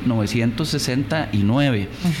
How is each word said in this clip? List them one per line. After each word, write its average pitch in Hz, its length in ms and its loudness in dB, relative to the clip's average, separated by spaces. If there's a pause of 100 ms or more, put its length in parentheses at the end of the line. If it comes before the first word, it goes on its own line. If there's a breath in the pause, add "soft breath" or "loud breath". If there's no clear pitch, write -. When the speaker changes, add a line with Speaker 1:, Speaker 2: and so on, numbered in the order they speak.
Speaker 1:
novecientos 117 600 0
sesenta 143 640 -2
y 107 120 2
nueve. 117 440 2 (160 loud breath)
Speaker 2:
Ujú. 180 180 2